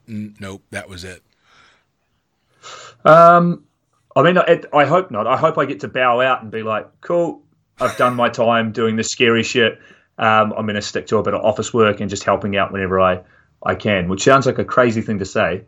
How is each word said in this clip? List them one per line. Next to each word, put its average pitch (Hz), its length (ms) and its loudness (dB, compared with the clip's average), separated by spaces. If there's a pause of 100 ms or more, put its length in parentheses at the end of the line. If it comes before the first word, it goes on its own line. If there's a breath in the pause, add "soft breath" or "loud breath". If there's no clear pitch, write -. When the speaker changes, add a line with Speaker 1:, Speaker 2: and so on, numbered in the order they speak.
Speaker 1:
"N-, 107 320 -12
nope, 98 300 -14
that 98 180 -14
was 92 160 -18
it"? 90 180 -18 (1800 loud breath)
Speaker 2:
Um, 170 600 6 (500)
I 135 80 2
mean, 180 160 2
I, 165 240 2 (100)
I 143 120 4
hope 180 260 -2
not. 110 160 -4
I 127 100 0
hope 156 220 0
I 143 80 0
get 135 140 -10
to 123 80 -12
bow 123 320 0
out 127 220 0
and 107 80 -14
be 110 120 -8
like, 110 240 -6 (140)
"Cool, 170 420 -4 (380)
I've 123 160 -4
done 123 180 0
my 120 140 0
time 113 440 0
doing 113 240 -2
this 110 120 -4
scary 113 340 2
shit. 113 360 0 (400 soft breath)
Um, 110 380 2
I'm 110 100 -6
gonna 104 160 -4
stick - 260 -8
to 110 100 0
a 101 40 -2
bit 101 120 -4
of - 100 -4
office 110 300 -2
work 110 260 2
and 104 80 -6
just 101 160 -8
helping 101 320 -2
out 98 160 -2
whenever 95 280 -2
I, 92 200 2 (420 soft breath)
I 110 120 -2
can," 95 340 -2
which 95 160 -4
sounds 135 220 4
like 120 120 -2
a 101 60 -2
crazy 113 380 0
thing 107 160 -4
to 98 60 -4
say. 95 440 -4